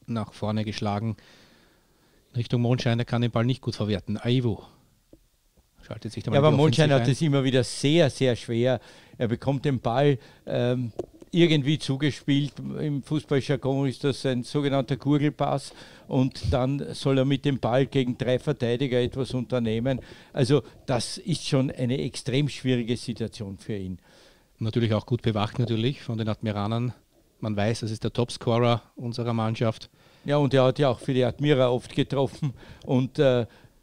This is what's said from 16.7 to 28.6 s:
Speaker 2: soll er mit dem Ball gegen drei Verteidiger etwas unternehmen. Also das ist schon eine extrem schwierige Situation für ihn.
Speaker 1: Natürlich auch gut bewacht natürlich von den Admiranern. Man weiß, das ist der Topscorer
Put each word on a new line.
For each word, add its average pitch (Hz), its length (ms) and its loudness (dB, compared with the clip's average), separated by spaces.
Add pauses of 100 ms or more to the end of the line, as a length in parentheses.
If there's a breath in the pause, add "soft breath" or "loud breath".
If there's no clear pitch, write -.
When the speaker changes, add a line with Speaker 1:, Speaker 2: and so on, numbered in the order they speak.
Speaker 2:
soll 135 240 0
er 131 80 4
mit 139 180 0
dem 139 160 0
Ball 123 240 2
gegen 127 320 0
drei 127 220 0
Verteidiger 127 600 0
etwas 123 360 -2
unternehmen. 123 680 -2 (320 loud breath)
Also 135 300 2 (240 loud breath)
das - 320 -4
ist - 280 -4
schon 139 240 2
eine 120 280 -2
extrem 135 500 -2
schwierige 120 480 -2
Situation 101 600 -8
für 110 180 -8
ihn. 92 220 -8 (600 soft breath)
Speaker 1:
Natürlich 113 360 0
auch 104 100 0
gut 120 160 -2
bewacht 104 380 0
natürlich 120 440 -2
von 113 140 -6
den 110 140 -2
Admiranern. 110 640 -2 (460)
Man 107 140 -4
weiß, 104 260 0
das 110 100 -6
ist 107 140 -6
der 120 100 -4
Topscorer 120 680 0 (140)